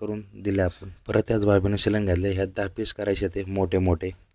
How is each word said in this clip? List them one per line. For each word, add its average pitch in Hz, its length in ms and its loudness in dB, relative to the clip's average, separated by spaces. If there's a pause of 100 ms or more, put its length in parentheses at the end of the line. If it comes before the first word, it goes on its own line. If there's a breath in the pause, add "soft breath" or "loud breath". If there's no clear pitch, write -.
करून 107 200 -6 (220)
दिले 98 200 0
आपण. 92 260 -4 (200)
परत 113 200 4
त्याच 107 180 2
भाभीने 101 320 4
शिलन 104 260 2
घातले, 95 280 0
ह्यात 95 240 -2
दहा 101 100 -4 (100)
पीस 110 180 -2
करायचे 98 320 -2
होते 95 220 -4
मोठे 95 300 0
मोठे. 90 320 2 (240)